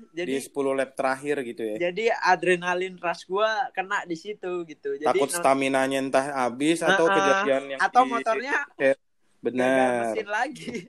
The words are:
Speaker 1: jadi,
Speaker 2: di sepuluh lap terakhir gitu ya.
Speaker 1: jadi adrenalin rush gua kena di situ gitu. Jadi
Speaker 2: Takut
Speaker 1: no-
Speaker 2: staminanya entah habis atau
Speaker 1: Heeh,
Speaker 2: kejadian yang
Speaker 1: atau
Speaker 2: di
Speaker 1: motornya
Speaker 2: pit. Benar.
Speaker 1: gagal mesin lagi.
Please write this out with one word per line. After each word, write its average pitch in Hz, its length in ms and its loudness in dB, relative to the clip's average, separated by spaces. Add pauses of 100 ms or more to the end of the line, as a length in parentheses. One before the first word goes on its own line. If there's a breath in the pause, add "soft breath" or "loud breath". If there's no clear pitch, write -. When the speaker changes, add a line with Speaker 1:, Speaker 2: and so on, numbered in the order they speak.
(120)
Speaker 1:
jadi, 165 180 -6
Speaker 2:
di 135 60 -2
sepuluh 135 360 -2
lap 135 220 -2
terakhir 139 500 -2
gitu 117 200 -10
ya. 107 160 -4
Speaker 1:
jadi 185 360 0
adrenalin 180 800 0
rush 175 300 -6
gua 208 240 0 (220)
kena 190 320 -4
di 170 100 -8
situ 180 500 -8
gitu. 143 300 -8
Jadi 147 140 -4
Speaker 2:
Takut 190 180 4
Speaker 1:
no- 180 100 -4
Speaker 2:
staminanya 135 640 2
entah 135 260 0 (100)
habis 135 440 0
atau 175 240 4
Speaker 1:
Heeh, 196 120 4
Speaker 2:
kejadian 190 520 2
yang 135 120 -6
Speaker 1:
atau 247 240 6
Speaker 2:
di 262 80 -2
Speaker 1:
motornya 233 420 -2 (200)
Speaker 2:
pit. 135 240 2 (420)
Benar. 123 280 0
Speaker 1:
gagal 127 300 4 (140)
mesin 107 160 -4
lagi. 208 420 -4 (180)